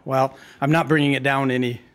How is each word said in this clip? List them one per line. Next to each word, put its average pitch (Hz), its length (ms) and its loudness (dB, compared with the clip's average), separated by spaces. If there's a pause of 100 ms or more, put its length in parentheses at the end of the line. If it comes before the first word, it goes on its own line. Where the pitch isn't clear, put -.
Well, 135 340 -2 (220)
I'm 139 120 0
not 160 180 2
bringing 143 240 2
it 127 100 -4
down 135 280 0
any 127 280 -2 (140)